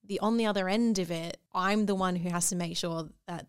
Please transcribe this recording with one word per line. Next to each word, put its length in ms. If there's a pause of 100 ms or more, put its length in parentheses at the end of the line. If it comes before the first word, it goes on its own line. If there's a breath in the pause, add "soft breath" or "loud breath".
The, 160
on 160
the 80
other 240
end 300
of 120
it, 260 (160)
I'm 320
the 80
one 220
who 140
has 220
to 40
make 220
sure 320 (160)
that 240